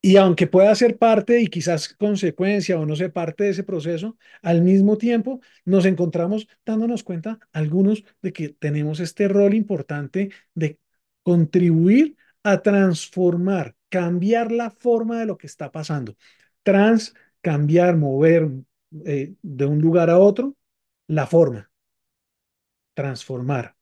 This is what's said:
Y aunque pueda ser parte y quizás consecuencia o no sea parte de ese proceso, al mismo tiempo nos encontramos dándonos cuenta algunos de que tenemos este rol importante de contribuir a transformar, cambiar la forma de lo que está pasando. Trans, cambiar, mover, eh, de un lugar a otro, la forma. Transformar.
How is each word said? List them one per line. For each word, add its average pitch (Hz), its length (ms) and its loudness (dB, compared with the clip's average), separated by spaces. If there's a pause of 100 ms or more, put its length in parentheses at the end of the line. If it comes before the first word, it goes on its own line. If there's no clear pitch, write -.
Y 196 160 6
aunque 180 280 4
pueda 190 280 4
ser 233 240 2
parte 226 420 2
y 226 60 0
quizás 170 480 -4
consecuencia 196 840 -2
o 156 60 -4
no 151 100 -4
sea 170 160 -6
parte 170 340 -6
de 202 60 0
ese 190 140 -6
proceso, 170 540 -8 (240)
al 170 180 0
mismo 196 380 4
tiempo 240 420 -2 (240)
nos 185 220 2
encontramos 180 600 -2 (200)
dándonos 226 380 -4
cuenta 196 340 -10 (140)
algunos 190 520 0 (160)
de 185 140 -8
que 151 160 -10
tenemos 151 500 -6
este 180 280 -4
rol 202 260 2
importante 185 760 -4 (240)
de 156 240 -6 (440)
contribuir 180 960 2 (240)
a 202 180 0
transformar, 185 1160 -2 (120)
cambiar 190 640 -2
la 233 180 -6
forma 233 500 -2
de 226 40 -6
lo 208 140 -8
que - 80 -20
está 143 260 -16
pasando. 147 460 -8 (440)
Trans, 214 520 2 (260)
cambiar, 165 560 2
mover, 156 540 2 (560)
eh, 147 340 -6
de 143 240 -6
un 147 160 0
lugar 165 300 2
a 170 80 4
otro, 202 360 2 (520)
la 151 200 -2
forma. 139 440 0 (1200)
Transformar. 131 880 -8